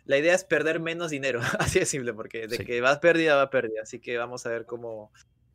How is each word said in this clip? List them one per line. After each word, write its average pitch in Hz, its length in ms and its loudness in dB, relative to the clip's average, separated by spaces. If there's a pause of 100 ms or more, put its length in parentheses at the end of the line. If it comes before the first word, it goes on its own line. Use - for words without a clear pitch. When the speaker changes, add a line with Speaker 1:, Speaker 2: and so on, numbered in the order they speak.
Speaker 1:
la 139 100 2
idea 165 180 4
es 185 100 2
perder 156 360 0
menos 165 300 -6
dinero, 135 300 -2
<laughs> 120 180 -2
así 180 220 2
de 175 60 0
simple, 120 280 -4
porque 110 320 -10
de 113 120 -6
Speaker 2:
Sí. 98 60 -8
Speaker 1:
que 120 160 -2
vas 139 180 4
pérdida, 165 380 6
va 135 140 4
pérdida, 110 320 -2
así 113 160 -12
que 123 180 -6
vamos 120 300 -6
a 117 40 -6
ver 117 140 -6
cómo, 113 480 -12 (420)